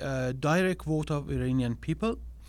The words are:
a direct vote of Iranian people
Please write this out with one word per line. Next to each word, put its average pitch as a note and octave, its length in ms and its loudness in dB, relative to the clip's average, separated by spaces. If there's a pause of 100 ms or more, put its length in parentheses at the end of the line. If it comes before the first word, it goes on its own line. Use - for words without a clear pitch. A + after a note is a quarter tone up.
a C3 320 0
direct E3 520 2
vote D#3 260 0
of D3 200 -2
Iranian B2+ 460 2
people A3 420 -2 (300)